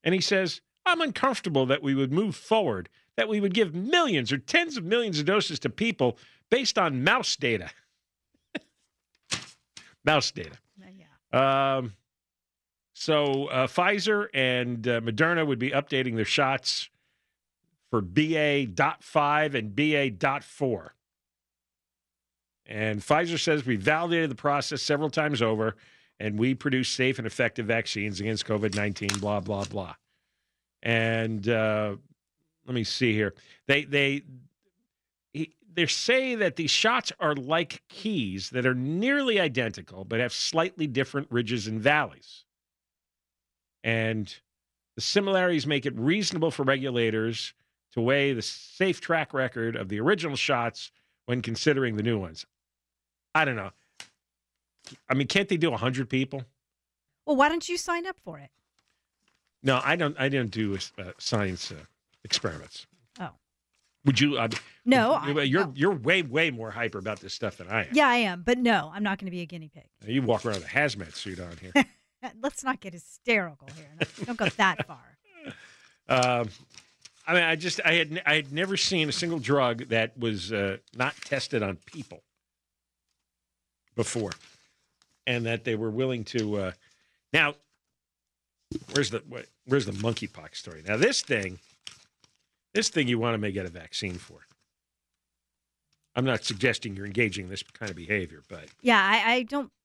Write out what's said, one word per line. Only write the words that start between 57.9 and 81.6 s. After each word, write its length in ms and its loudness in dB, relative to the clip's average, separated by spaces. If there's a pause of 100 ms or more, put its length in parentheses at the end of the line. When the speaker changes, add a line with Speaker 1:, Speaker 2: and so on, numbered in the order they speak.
Speaker 2:
up 180 -8
for 160 -14
it? 100 -20 (1120)
Speaker 1:
No, 200 4
I 120 4
don't. 240 -2
I 100 2
don't 220 0
do, 240 0 (220)
uh, 60 -12 (140)
science, 540 -2
uh, 40 -12 (480)
experiments. 640 -6 (320)
Speaker 2:
Oh. 100 -10 (760)
Speaker 1:
Would 140 4
you? 180 2
Uh, 100 0 (380)
Speaker 2:
No, 420 6
Speaker 1:
you, 120 0
Speaker 2:
I, 40 2
Speaker 1:
you're, 220 4
Speaker 2:
no. 100 -10
Speaker 1:
you're 180 4
way, 280 2
way 300 0
more 200 -8
hyper 260 -4
about 220 -6
this 140 -14
stuff 240 -6
than 120 -16
I 160 0
am. 80 -16
Speaker 2:
Yeah, 140 6
I 100 4
am. 260 -2
But 140 2
no, 360 2
I'm 100 -6
not 160 -2
gonna 120 -10
be 100 -8
a 40 -8
guinea 280 -16
pig. 160 -20 (160)
Speaker 1:
You 160 0
walk 240 2
around 100 0
with 100 -6
a 40 -14
hazmat 460 0
suit 240 -10
on 180 -12
here. 160 -16 (400)
Speaker 2:
<laughs> 280 -16
Let's 220 -6
not 180 -4
get 120 -14
hysterical 800 -2
here. 140 -20 (100)
No, 260 -6
don't 120 -6
go 100 0 (100)
that 300 2
far. 300 -20 (280)
Speaker 1:
<laughs> 80 -14 (560)
Um, 400 2 (800)
I 80 2
mean, 80 6
I 120 4
just, 300 -4
I 80 6
had, 180 2
n-, 140 -6
I 100 4
had 160 -2
never 240 -2
seen 340 0
a 20 -2
single 280 -2
drug 500 2
that 280 0
was, 340 -4
uh, 260 -2 (200)
not 200 -2
tested 440 -4